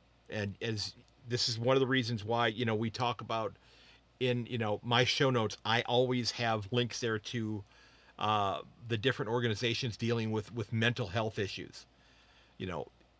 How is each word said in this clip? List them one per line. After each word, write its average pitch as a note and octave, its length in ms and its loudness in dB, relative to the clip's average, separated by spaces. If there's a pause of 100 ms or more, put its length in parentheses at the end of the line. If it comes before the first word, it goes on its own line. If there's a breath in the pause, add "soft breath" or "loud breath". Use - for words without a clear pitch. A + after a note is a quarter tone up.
(280)
And G2+ 320 -4
as, A2+ 320 -4 (340)
this A#2+ 220 -2
is A2+ 100 -4
one A#2+ 160 4
of C3+ 60 6
the C3 60 2
reasons A#2+ 360 0
why, A#2 260 2
you A2+ 180 -2
know, A2+ 80 2
we A2 160 0
talk A#2+ 320 -2
about A2 320 -4 (680 loud breath)
in, B2 240 2
you A#2+ 140 -6
know, G#2+ 240 0
my A#2+ 220 6
show C3+ 260 4
notes, A2+ 340 2
I A2+ 220 4
always B2 460 2
have A2+ 380 0
links A#2+ 300 0
there A2+ 180 0
to, G#2+ 460 -4 (540 loud breath)
uh, G2+ 400 2 (300)
the A#2 100 0
different A2 320 0
organizations A#2 680 0
dealing A2+ 360 0
with, A2 200 -4
with A2+ 180 -6
mental A#2 360 2
health G#2+ 320 -4
issues. - 480 -8 (720 soft breath)
You - 80 -6
know, E2+ 220 -6 (320)